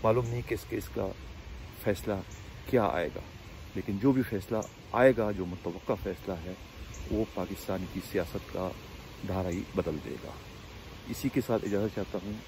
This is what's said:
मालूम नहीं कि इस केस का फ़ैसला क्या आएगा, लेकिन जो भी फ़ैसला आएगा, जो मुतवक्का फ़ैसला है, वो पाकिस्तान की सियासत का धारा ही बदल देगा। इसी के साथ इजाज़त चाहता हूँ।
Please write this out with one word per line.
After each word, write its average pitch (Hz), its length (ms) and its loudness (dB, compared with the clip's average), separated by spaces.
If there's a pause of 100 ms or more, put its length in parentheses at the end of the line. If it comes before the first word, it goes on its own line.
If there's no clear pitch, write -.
मालूम 117 220 8
नहीं 120 160 0
कि 117 120 0
इस 104 100 -4
केस 110 240 -4
का 104 180 -2 (760)
फ़ैसला 104 320 2 (540)
क्या 120 160 8
आएगा, - 360 0 (540)
लेकिन 98 220 -2
जो 131 140 8
भी 127 100 6
फ़ैसला 107 380 0 (340)
आएगा, 117 380 8
जो 92 120 0
मुतवक्का 90 500 -2
फ़ैसला 95 420 -2
है, 87 200 -6 (560)
वो 110 120 4 (120)
पाकिस्तान 92 580 -2
की 95 80 -2
सियासत - 480 -2
का 90 180 -2 (600)
धारा 92 200 0
ही 87 160 0 (120)
बदल 80 280 2
देगा। - 300 -8 (760)
इसी 127 180 -2
के 131 120 4
साथ 117 260 2
इजाज़त 104 300 2
चाहता 101 220 -2
हूँ। 104 300 -4